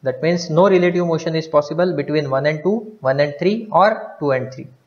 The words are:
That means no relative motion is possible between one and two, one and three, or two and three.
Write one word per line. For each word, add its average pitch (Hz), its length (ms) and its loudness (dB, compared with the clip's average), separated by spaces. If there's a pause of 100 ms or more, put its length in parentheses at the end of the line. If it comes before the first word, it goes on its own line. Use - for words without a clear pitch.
That 127 200 -4
means 175 280 -2
no 175 200 6
relative 175 360 2
motion 160 300 -2
is 160 120 -2
possible 160 480 0
between 147 340 -2
one 135 160 0
and 151 160 0
two, 214 380 -2
one 135 200 0
and 143 200 0
three, 214 320 -2
or 202 480 2
two 143 120 0
and 127 220 -4
three. 127 140 -16 (200)